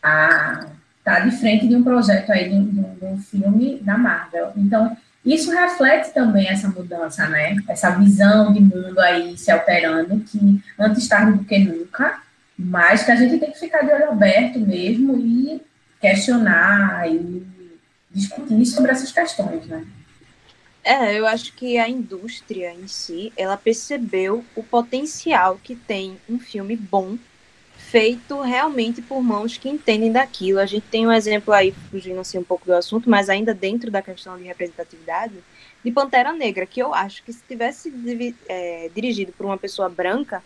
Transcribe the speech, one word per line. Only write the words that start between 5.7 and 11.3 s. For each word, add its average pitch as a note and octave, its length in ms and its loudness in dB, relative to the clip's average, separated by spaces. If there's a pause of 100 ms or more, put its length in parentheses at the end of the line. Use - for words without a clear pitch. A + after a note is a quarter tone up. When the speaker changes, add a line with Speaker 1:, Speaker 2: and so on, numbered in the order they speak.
Speaker 1:
também G#3 340 4
essa G3+ 200 -2
mudança, F3 600 -6
né? D3+ 280 -2 (120)
Essa - 220 0
visão G3+ 640 6
de G#3 60 4
mundo F#3 380 4
aí F3 380 2
se - 140 -2
alterando, E3+ 680 2
que G3+ 420 2 (160)
antes G#3+ 280 2
tarde G#3+ 300 4